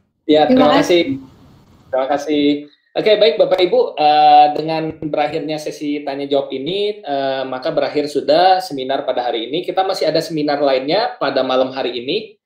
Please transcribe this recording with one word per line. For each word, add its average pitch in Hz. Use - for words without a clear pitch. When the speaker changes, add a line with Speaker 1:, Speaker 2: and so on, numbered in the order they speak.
Speaker 1:
Ya, 151
terima 277
Speaker 2:
Terima -
Speaker 1:
kasih. 175
Speaker 2:
kasih. -
Speaker 1:
Terima 131
kasih. 147
Oke, 214
baik, 220
Bapak 185
Ibu, 185
eh, 151
dengan 160
berakhirnya 151
sesi 147
tanya 143
jawab 139
ini, 196
eh, 135
maka 131
berakhir 143
sudah 175
seminar 135
pada 123
hari 113
ini. 175
Kita 190
masih 185
ada 160
seminar 147
lainnya 147
pada 131
malam 131
hari 127
ini 151